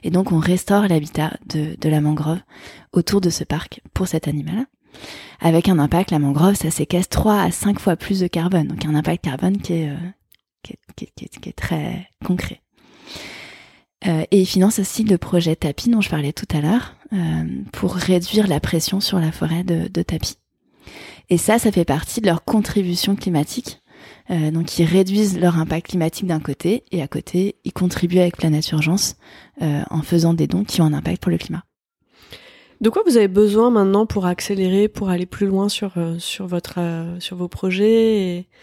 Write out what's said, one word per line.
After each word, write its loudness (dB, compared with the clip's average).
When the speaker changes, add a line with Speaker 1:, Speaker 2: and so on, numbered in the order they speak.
Speaker 1:
Et -2
donc, 0
on 4
restaure 2
l'habitat 0
de, -4
de 0
la 4
mangrove 0
autour 2
de 0
ce -4
parc -6
pour -2
cet -2
animal. -4
Avec 4
un 4
impact, 2
la 0
mangrove, 4
ça -2
séquestre -2
trois 2
à 2
cinq -2
fois 2
plus -4
de 0
carbone. 0
Donc, -6
un 0
impact 0
carbone -2
qui -6
est, -2
euh, -8
qui -16
est, -20
qui -14
est, -20
qui -16
est, -20
qui -12
est -16
très -6
concret. -4
Euh, 0
et 6
il 4
finance 4
aussi -2
le 4
projet 0
Tapi -2
dont 4
je -2
parlais -2
tout -10
à 2
l'heure, 0
euh, -2
pour -2
réduire 0
la 2
pression -2
sur 0
la 2
forêt -2
de, -2
de -4
Tapi. -6
Et 4
ça, 2
ça 2
fait 2
partie -2
de -2
leur 0
contribution 0
climatique. -4
Euh, 0
donc, -4
ils 6
réduisent 4
leur 4
impact -2
climatique -2
d'un -2
côté, -2
et -2
à -6
côté, -2
ils -6
contribuent 0
avec 2
Planète 0
Urgence, 0
euh, 0
en -2
faisant 2
des 0
dons 0
qui 0
ont 6
un 2
impact -4
pour 0
le 0
climat. -8
Speaker 2:
De 4
quoi 0
vous 6
avez 6
besoin 4
maintenant 4
pour -2
accélérer, 0
pour -6
aller 0
plus -2
loin 0
sur, -6
euh, -4
sur -8
votre, -6
euh, -6
sur -10
vos -6
projets 2
et, -4